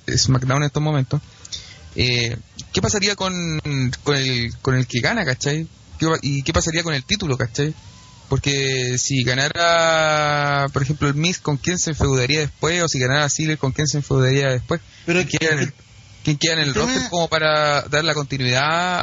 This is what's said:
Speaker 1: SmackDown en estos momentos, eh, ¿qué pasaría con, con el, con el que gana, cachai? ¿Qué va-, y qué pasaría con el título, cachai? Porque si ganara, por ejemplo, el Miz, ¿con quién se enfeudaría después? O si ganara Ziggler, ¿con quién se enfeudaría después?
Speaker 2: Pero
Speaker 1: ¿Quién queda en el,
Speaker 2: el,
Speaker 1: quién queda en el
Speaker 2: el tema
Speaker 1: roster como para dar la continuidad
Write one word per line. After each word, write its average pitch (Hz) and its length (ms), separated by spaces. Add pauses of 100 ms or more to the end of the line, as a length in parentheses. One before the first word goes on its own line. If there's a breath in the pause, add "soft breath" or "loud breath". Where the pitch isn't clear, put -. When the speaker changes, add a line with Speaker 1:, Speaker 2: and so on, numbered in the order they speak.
(160)
Speaker 1:
SmackDown 131 460
en 147 60
estos 147 140
momentos, 151 380 (720 loud breath)
eh, 120 440 (340)
¿qué - 80
pasaría 202 360
con, 175 440 (420)
con 143 140
el, 127 460
con 135 120
el 127 120
que 123 140
gana, 185 260
cachai? 147 400 (320)
¿Qué 156 80
va-, 160 160
y 139 200
qué 160 120
pasaría 165 280
con 165 120
el 131 100
título, 185 320
cachai? 143 380 (560)
Porque 135 680
si 131 280
ganara, 151 1500
por 139 100
ejemplo, 147 260
el 139 60
Miz, 165 240
¿con 147 200
quién 175 200
se 170 120
enfeudaría 139 500
después? 156 420
O 165 60
si 143 100
ganara 135 300
Ziggler, 156 300
¿con 131 140
quién 151 140
se 147 120
enfeudaría 135 500
después? 127 320 (260 loud breath)
Speaker 2:
Pero 175 200
Speaker 1:
¿Quién 143 120
queda 160 140
en 151 60
el, 131 80
Speaker 2:
el, 147 80 (500)
Speaker 1:
quién 151 140
queda 160 160
en 160 60
el 147 80
Speaker 2:
el 135 60
tema 220 120
Speaker 1:
roster 254 240
como 170 180
para 151 540
dar 147 220
la 156 100
continuidad 143 880